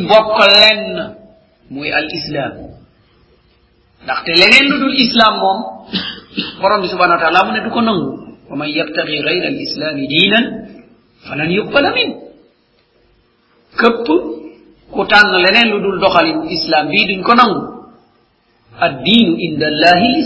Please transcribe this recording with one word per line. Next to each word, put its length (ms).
bokk 360
lenn, 640
muy 220
al 180
islam. 420
Ndaxte 320
leneen 360
lu 80
dul 200
islam 400
moom, 220
<coughs> 520
Borom 220
bi 60
subhanahu 300
wa 40
ta'ala 240
mu 80
ne 80
du 80
ko 100
nangu. 300
"Wa 60
man 120
yabtaghi 540
ghayra 260
al 120
islami 460
diinan 380
falan 260
yuqbala 440
min." 160
Képp 280
ku 160
tànn 320
leneen 320
lu 80
dul 220
doxalin 500
islam 400
bi, 160
duñ 160
ko 120
nangu. 280
"Ad 320
diinu 340
inda 280
Allahi 440
l 160